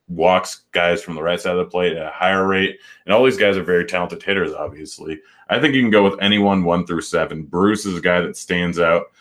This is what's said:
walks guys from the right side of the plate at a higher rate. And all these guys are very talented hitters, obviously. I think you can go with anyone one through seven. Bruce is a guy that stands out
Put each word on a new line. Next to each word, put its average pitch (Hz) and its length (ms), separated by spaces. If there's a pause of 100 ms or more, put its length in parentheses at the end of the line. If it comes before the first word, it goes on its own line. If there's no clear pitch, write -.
walks 87 640
guys 87 300
from 87 120
the 76 80
right 104 180
side 92 120
of 90 60
the 90 120
plate 90 260
at 80 100
a 76 40
higher 95 360
rate. 95 320 (280)
And 95 80
all 123 100
these 131 140
guys 101 180
are 92 60
very 87 240
talented 87 360
hitters, 92 300
obviously. 76 680 (280)
I 110 100
think 139 160
you 131 80
can 113 80
go 104 140
with 98 160
anyone 101 440
one 87 220
through 82 160
seven. 80 420
Bruce 101 420
is 92 100
a 85 60
guy 87 180
that 85 160
stands 87 420
out 85 280 (140)